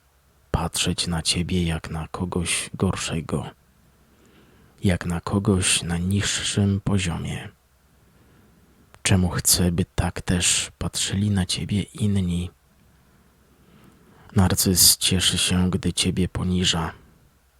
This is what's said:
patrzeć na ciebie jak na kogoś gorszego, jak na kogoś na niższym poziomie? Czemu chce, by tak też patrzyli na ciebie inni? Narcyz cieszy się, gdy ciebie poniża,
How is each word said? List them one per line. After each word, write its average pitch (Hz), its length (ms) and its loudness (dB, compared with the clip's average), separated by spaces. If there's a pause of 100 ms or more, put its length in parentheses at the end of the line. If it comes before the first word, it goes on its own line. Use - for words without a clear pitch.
(520)
patrzeć - 560 -2
na 82 140 -2
ciebie 87 420 0
jak 82 260 -4
na 80 180 -6
kogoś - 680 -4
gorszego, 78 760 -2 (1300)
jak 92 220 2
na 87 160 -2
kogoś 98 600 0
na 85 140 -2
niższym 98 880 0
poziomie? 85 640 -2 (1500)
Czemu 92 260 4
chce, - 420 2
by 87 140 0 (100)
tak - 260 -2
też - 560 0
patrzyli - 520 -2
na 98 160 2
ciebie 98 360 -2
inni? 90 720 -2 (1800)
Narcyz 92 640 4
cieszy - 400 0
się, 92 320 2
gdy 87 240 0
ciebie 90 360 0
poniża, 87 640 0 (680)